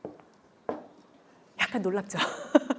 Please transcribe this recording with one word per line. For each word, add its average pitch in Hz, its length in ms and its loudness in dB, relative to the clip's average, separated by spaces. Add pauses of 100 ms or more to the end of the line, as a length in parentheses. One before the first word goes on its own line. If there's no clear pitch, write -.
(1600)
약간 - 220 0
놀랍죠? 190 360 0 (600)